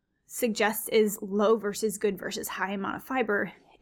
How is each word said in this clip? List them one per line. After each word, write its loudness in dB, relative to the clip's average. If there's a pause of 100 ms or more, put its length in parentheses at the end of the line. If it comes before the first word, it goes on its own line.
(260)
suggests 0
is 4
low 4
versus -4
good -2
versus -8
high -4
amount -4
of -12
fiber -2 (300)